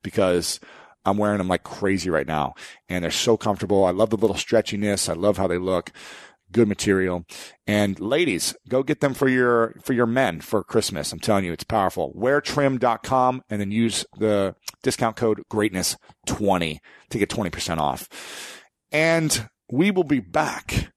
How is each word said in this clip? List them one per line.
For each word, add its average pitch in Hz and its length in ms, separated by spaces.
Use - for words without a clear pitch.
because 90 580
I'm 98 100
wearing 104 220
them 92 100
like 90 160
crazy 95 460
right 71 160
now, 76 280
and 87 140
they're 80 60
so - 280
comfortable. 98 480
I 90 40
love 104 200
the 110 60
little 95 200
stretchiness. 104 720
I 85 60
love 92 240
how 95 80
they 87 120
look. 90 340
Good 113 160
material. 92 560
And 104 320
ladies, 120 560
go 131 140
get 147 180
them 139 120
for 135 160
your, 120 540
for 135 100
your 120 140
men 113 340
for 101 220
Christmas. 95 500
I'm 82 60
telling 98 260
you, 85 80
it's - 120
powerful. 92 500
Wear 131 260
trim 135 380
dot 117 240
com 127 480
and 104 100
then 98 100
use 110 360
the 101 360
discount 120 340
code 110 340
greatness 104 460
twenty 90 540
to 117 80
get 101 100
twenty 101 220
percent 82 300
off. 71 280
And 160 560
we 170 200
will 185 140
be 139 160
back - 760